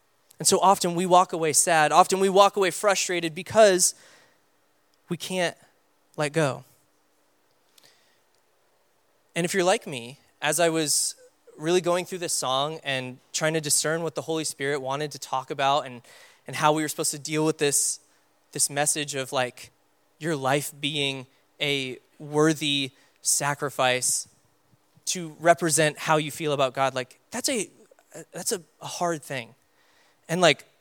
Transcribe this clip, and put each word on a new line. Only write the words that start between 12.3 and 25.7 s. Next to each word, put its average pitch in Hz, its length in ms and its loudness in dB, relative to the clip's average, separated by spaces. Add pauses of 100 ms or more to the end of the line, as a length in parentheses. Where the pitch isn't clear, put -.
song 139 500 -2
and 131 340 -6 (160)
trying 160 220 0
to 160 60 0
discern 156 420 0
what 156 100 -6
the 151 80 -6
Holy 160 220 -4
Spirit 143 360 -4
wanted 139 340 -6
to 143 40 -14
talk 131 320 -6
about 139 380 0
and, 123 160 -14 (420)
and 139 100 -12
how 151 160 4
we 156 120 0
were 151 40 -4
supposed 156 220 -4
to 151 100 -8
deal 151 240 -2
with 156 140 0
this, - 420 0 (520)
this - 180 -2
message 147 460 -2
of, 131 160 -6
like, 127 400 -4 (480)
your 156 160 -4
life 139 440 -2
being 139 460 -4 (340)
a 139 380 -2 (220)
worthy 147 720 0 (320)
sacrifice 131 1040 0 (800)
to 165 340 -8
represent 156 580 2